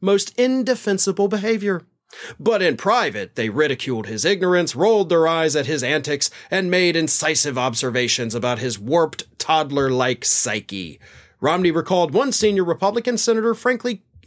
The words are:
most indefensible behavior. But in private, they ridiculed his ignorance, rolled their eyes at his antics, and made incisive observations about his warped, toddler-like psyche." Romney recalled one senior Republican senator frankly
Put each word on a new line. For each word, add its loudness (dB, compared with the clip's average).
most 0
indefensible 0
behavior. -2
But 0
in 2
private, 0
they -2
ridiculed -2
his -4
ignorance, 2
rolled 4
their 4
eyes 2
at 0
his -2
antics, -2
and 0
made 2
incisive 0
observations -2
about -2
his -4
warped, -2
toddler-like 0
psyche." -4
Romney 2
recalled 0
one 2
senior 2
Republican 0
senator 0
frankly -4